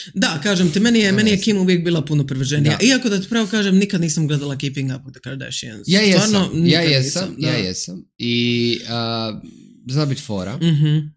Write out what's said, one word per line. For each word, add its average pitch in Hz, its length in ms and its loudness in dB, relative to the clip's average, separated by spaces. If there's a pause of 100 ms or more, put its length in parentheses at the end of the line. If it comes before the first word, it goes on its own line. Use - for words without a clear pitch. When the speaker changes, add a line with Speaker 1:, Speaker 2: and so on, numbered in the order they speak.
(140)
Speaker 1:
Da, 185 280 0
kažem 185 280 2
ti, 190 100 0
meni 233 180 4
je, 208 60 4
Speaker 2:
Ja 190 80 4
Speaker 1:
meni 214 180 4
je - 20 4
Speaker 2:
ne 196 40 4
znam. 190 80 -2
Speaker 1:
Kim 208 140 2
uvijek 180 260 2
bila 170 180 0
puno 147 240 0
privrženija. 147 500 0
Speaker 2:
Da. 185 100 2
Speaker 1:
Iako 254 220 4
da 196 120 0
ti 190 80 -6
pravo 226 180 0
kažem, 202 300 2
nikad 196 240 2
nisam 160 280 0
gledala 143 280 -2
Keeping 139 340 -6
Up 131 80 -6
with - 140 -18
the - 80 -20
Kardashians. 123 680 -12
Speaker 2:
Ja 185 140 4
jesam, 202 280 4
Speaker 1:
Stvarno, 196 300 2
Speaker 2:
ja 170 220 4
Speaker 1:
nikad 165 120 2
Speaker 2:
jesam, 135 320 0
Speaker 1:
nisam, - 160 -10
Speaker 2:
ja 156 120 -2
Speaker 1:
da. 120 60 -2
Speaker 2:
jesam. 92 440 -8 (160)
I, 120 680 0
a, 113 540 -6 (480)
zna 143 180 -2
bit 135 140 -4
fora, 98 360 -8
Speaker 1:
Mhm. 156 420 2 (180)